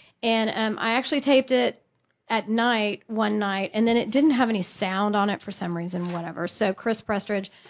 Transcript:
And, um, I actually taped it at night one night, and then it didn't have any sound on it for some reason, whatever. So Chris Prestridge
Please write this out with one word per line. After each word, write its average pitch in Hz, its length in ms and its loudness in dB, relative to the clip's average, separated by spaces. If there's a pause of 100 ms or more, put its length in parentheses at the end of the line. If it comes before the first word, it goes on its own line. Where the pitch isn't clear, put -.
(220)
And, 226 320 2
um, 220 260 -2
I 226 140 -2
actually 269 280 0
taped 269 300 4
it 247 300 0 (480)
at 214 200 -2
night 220 580 0
one 214 320 0
night, 196 340 -2
and 220 140 4
then 233 100 4
it 226 140 0
didn't 285 200 4
have 247 180 2
any 214 120 0
sound 196 540 -2
on 202 140 2
it 202 120 -4
for 202 100 -12
some 175 240 -4
reason, 175 360 -6
whatever. 170 360 -6
So 196 260 0
Chris 220 280 -4
Prestridge 202 480 -4 (200)